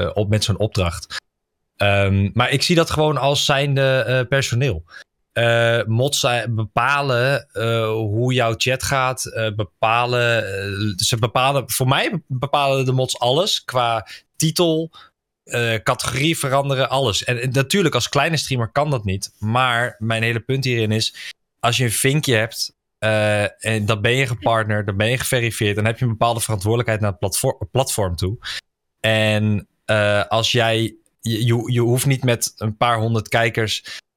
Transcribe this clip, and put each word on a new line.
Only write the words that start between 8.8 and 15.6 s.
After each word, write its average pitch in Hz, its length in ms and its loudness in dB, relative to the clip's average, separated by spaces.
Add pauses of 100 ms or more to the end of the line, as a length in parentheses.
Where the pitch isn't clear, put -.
gaat, 131 440 -2
eh, 110 300 -4
bepalen, 117 880 0 (160)
eh, 101 340 -2
ze 104 200 0
bepalen, 127 540 0
voor - 180 0
mij 175 380 0
bepalen 135 580 0
de 127 80 0
mods 127 260 -2
alles 143 460 0
qua 117 420 0 (300)
titel, 160 540 0 (540)
eh, 117 380 -2